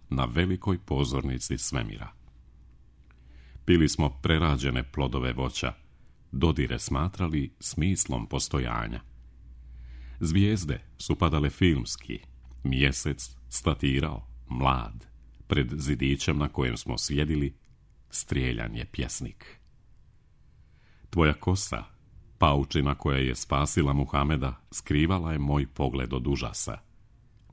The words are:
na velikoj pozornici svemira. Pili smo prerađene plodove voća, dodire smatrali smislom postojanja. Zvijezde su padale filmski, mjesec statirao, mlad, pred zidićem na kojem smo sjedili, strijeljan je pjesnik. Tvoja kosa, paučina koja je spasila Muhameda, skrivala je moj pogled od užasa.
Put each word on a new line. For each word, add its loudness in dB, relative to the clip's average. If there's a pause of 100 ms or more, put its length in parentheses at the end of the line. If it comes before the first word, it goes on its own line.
(100)
na 0
velikoj 0
pozornici -2
svemira. -6 (1500)
Pili 8
smo 2
prerađene 2
plodove -2
voća, -4 (580)
dodire 2
smatrali -2
smislom 0
postojanja. -2 (1200)
Zvijezde 2 (160)
su 0
padale 2
filmski, 2 (440)
mjesec 0 (120)
statirao, 0 (200)
mlad, 0 (400)
pred 2
zidićem 0
na 0
kojem -2
smo -6
sjedili, -2 (520)
strijeljan -4
je -8
pjesnik. -8 (1500)
Tvoja 6
kosa, -2 (540)
paučina 2
koja 0
je 0
spasila 2
Muhameda, 0 (120)
skrivala 0
je 0
moj 2
pogled -2
od -4
užasa. -4 (760)